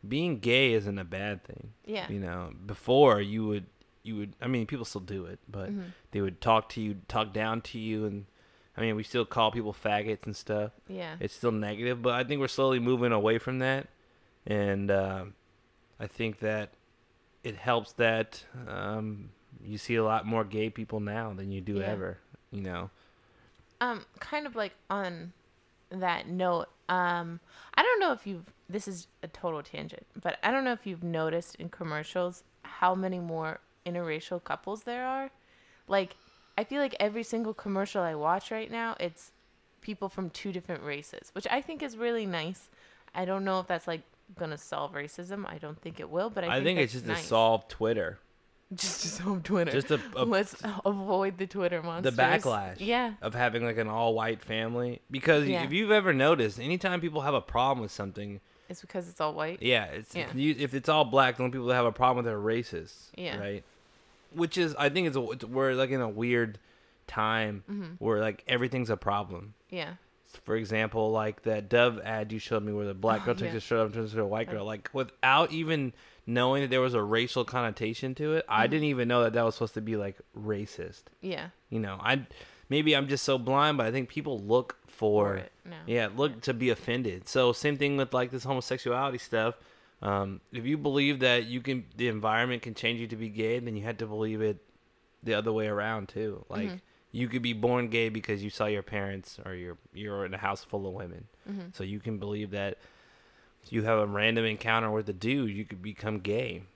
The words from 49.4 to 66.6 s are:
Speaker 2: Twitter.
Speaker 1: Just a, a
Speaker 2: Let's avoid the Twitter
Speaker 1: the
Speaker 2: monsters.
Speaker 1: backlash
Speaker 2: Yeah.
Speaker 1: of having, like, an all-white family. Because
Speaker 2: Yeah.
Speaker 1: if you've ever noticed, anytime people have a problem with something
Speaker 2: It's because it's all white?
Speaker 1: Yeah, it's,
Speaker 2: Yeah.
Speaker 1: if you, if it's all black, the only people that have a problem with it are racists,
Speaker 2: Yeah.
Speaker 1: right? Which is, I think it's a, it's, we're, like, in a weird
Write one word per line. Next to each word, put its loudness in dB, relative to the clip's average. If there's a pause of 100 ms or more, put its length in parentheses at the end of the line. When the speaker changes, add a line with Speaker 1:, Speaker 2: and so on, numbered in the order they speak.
Speaker 2:
Twitter. 2
Speaker 1:
Just 2
a, 4 (160)
a 2
Speaker 2:
Let's 2 (300)
avoid 0
the -4
Twitter 0
Speaker 1:
the -8
Speaker 2:
monsters. 0
Speaker 1:
backlash 4
Speaker 2:
Yeah. 0
Speaker 1:
of -4
having, 2
like, 0
an 0
all-white 0
family. -4 (100)
Because 4
Speaker 2:
Yeah. 2
Speaker 1:
if -4
you've 2
ever 6
noticed, 4
anytime -2
people -2
have 2
a 4
problem 2
with -6
something -8 (300)
Speaker 2:
It's -14
because -8
it's -6
all 0
white? -4
Speaker 1:
Yeah, 4
it's, -10
Speaker 2:
Yeah. -4
Speaker 1:
if -8
you, 2
if -2
it's 0
all 6
black, 4
the 0
only 0
people -4
that 6
have 4
a 4
problem 4
with 0
it -2
are -4
racists, -2
Speaker 2:
Yeah. -6
Speaker 1:
right? -6 (680)
Which 0
is, 2
I 6
think 2
it's 0
a, 2 (100)
it's, -6
we're, 2
like, 2
in 2
a 0
weird 2 (500)